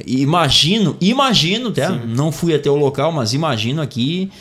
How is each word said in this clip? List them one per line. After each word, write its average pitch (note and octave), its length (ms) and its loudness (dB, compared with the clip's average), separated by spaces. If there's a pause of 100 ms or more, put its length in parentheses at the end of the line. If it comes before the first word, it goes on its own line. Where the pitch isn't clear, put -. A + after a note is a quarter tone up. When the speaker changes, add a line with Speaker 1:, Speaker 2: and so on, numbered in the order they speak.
Speaker 1:
imagino, D3 960 2
imagino, A3 720 0
tá? D3+ 220 -2
Speaker 2:
Sim. D3+ 160 -4
Speaker 1:
Não C#3 240 0
fui E3+ 220 0
até C#3 160 0
o C#3 60 4
local, C#3+ 360 0
mas A#2+ 220 -2
imagino C#3 460 -2
aqui D#3+ 500 -4 (100)